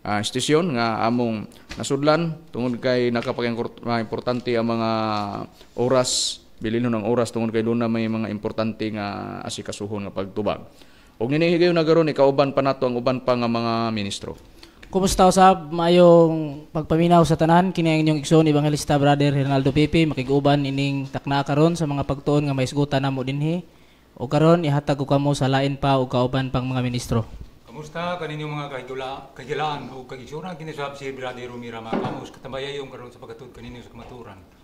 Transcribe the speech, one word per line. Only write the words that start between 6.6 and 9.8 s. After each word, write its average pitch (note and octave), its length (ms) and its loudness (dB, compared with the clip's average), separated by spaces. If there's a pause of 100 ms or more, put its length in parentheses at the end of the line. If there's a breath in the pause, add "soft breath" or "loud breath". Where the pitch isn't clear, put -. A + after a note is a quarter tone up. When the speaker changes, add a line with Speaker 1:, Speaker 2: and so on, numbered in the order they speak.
Speaker 1:
ng A2 160 -2
oras A#2 320 0
tungod A2+ 160 -2
kay A2+ 80 0
doon A#2 240 0
na A#2 80 -2
may A2+ 160 0
mga A2 240 -4
importante A2 640 -4
nga G2+ 480 -8
asikasuhon G2+ 640 -8